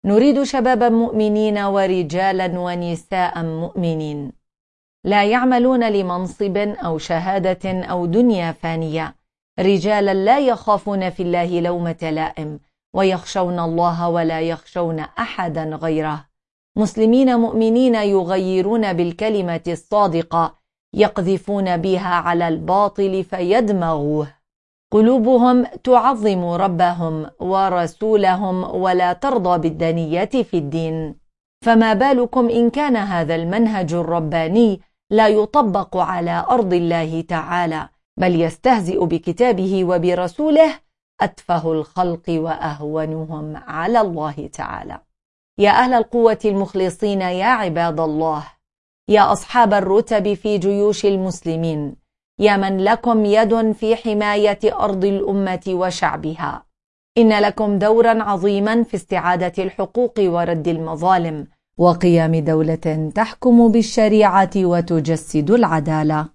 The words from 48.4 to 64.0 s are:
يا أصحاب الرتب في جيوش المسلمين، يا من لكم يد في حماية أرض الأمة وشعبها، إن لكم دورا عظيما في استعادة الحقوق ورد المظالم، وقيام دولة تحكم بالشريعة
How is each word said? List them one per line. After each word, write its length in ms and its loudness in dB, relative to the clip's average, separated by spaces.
يا 240 6
أصحاب 420 2
الرتب 600 0
في 240 -2
جيوش 480 0
المسلمين، 920 -4
يا 160 4
من 280 -2
لكم 400 2
يد 480 2
في 240 -2
حماية 680 0
أرض 400 0
الأمة 640 -2
وشعبها، 920 -4
إن 200 6
لكم 400 0
دورا 440 4
عظيما 600 0
في 120 -4
استعادة 720 -2
الحقوق 540 -4
ورد 500 0
المظالم، 800 -2
وقيام 580 4
دولة 800 -2
تحكم 580 4
بالشريعة 840 4